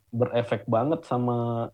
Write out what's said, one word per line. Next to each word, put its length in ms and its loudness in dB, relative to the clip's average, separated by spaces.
berefek 560 0
banget 380 2
sama 680 0